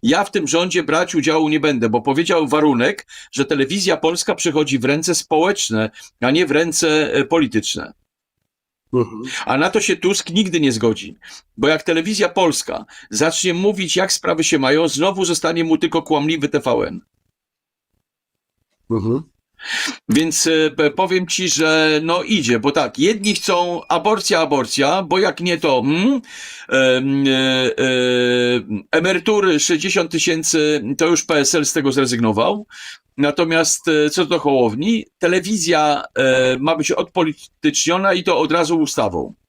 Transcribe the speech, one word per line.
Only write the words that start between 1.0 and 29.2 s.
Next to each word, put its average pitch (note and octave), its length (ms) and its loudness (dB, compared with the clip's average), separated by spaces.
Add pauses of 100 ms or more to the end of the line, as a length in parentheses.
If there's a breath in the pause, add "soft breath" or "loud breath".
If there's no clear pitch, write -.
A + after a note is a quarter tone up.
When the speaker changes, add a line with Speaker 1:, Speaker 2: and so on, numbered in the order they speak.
Speaker 1:
udziału D#3 340 2
nie D#3 100 0
będę", C3+ 300 0
bo A2+ 120 0
powiedział D#3+ 460 0
warunek, D3 600 0 (240 loud breath)
że C#3 140 -2
Telewizja D#3 520 0
Polska E3+ 380 -2
przechodzi C#3+ 440 0
w A2+ 60 -4
ręce D3+ 300 0
społeczne, D3+ 720 0 (320 loud breath)
a B2 100 2
nie E3 140 4
w C#3+ 60 -4
ręce, D#3 640 0
e, C#3 100 2
polityczne. B2 680 -2 (1000)
Speaker 2:
Mhm. A2+ 280 -2 (240 loud breath)
Speaker 1:
A B2+ 120 -2
na E3 120 0
to G#3+ 120 0
się F#3 140 0
Tusk - 340 -4
nigdy F3+ 300 0
nie C#3 120 2
zgodzi, A2 440 -2 (420 loud breath)
bo B2 100 0
jak D#3 160 0
Telewizja F3+ 460 0
Polska - 560 -2 (240 loud breath)
zacznie D#3+ 440 -2
mówić, F#3 420 -2
jak F#3+ 180 0
sprawy E3 300 -2
się D#3 160 2
mają, D3 280 2
znowu F3+ 380 0
zostanie E3 380 -2
mu D#3+ 140 2
tylko D#3+ 240 0
kłamliwy D3+ 480 -2
T D3 100 0
V C3 120 -2
N. A2 300 -2 (1900)
Speaker 2:
Mhm. A2+ 320 -2 (840 loud breath)
Speaker 1:
Więc, D#3 380 2
e, D#3 240 2
p-, D3 200 0
powiem F#3 360 0
ci, F3+ 220 -4
że D#3 540 2
no E3+ 200 0
idzie, B2 360 0
bo C#3 120 0
tak, C#3 280 -2
jedni G3+ 340 2
chcą F3 560 -2
aborcja, F#3 500 0
aborcja, C#3+ 640 0
bo F3 160 0
jak F#3+ 200 0
nie F3 180 0
to, C3 280 0
mm, G3+ 360 2 (480 loud breath)
em, C3 580 2
e, C3+ 40 2
e, C3 600 0 (1000)
emerytury F3+ 680 2